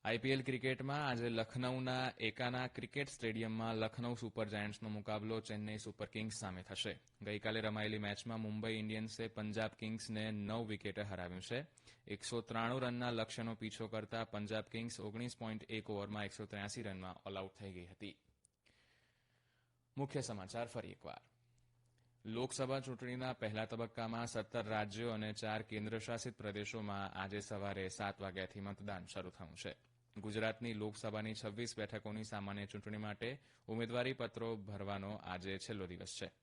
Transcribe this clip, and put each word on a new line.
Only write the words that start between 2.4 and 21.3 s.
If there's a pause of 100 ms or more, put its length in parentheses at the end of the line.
ક્રિકેટ
સ્ટેડિયમમાં
લખનૌ
સુપર
જાયન્ટ્સનો
મુકાબલો
ચેન્નઈ
સુપર
કિંગ્સ
સામે
થશે. (240)
ગઈકાલે
રમાયેલી
મેચમાં
મુંબઈ
ઇન્ડિયન્સે
પંજાબ
કિંગ્સને
નવ
વિકેટે
હરાવ્યું
છે. (400)
એકસો
ત્રાણું
રનના
લક્ષ્યનો
પીછો
કરતા
પંજાબ
કિંગ્સ
ઓગણીસ
પોઇન્ટ
એક
ઓવરમાં
એકસો
ત્ર્યાસી
રનમાં
ઓલ
આઉટ
થઈ
ગઈ
હતી. (1800)
મુખ્ય
સમાચાર
ફરી
એકવાર. (1000)